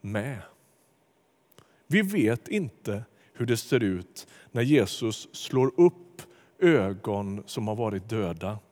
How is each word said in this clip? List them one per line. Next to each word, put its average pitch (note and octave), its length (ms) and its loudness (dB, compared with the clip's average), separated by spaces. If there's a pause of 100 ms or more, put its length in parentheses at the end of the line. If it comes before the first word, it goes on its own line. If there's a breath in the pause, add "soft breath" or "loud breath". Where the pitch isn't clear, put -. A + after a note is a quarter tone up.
med. G#2+ 400 -6 (1500 soft breath)
Vi G3 140 2
vet C#3+ 460 0
inte A#2+ 560 -6 (300 soft breath)
hur A#2+ 120 -6
det A#2 120 0
ser B2 260 0
ut F#2 440 -4 (240 loud breath)
när A#2+ 100 -2
Jesus A#2+ 720 2
slår C3 460 0
upp - 440 4 (380 soft breath)
ögon G2+ 880 2
som A2 220 -6
har G#2+ 80 -2
varit G#2+ 340 -4
döda G2 500 -4 (120)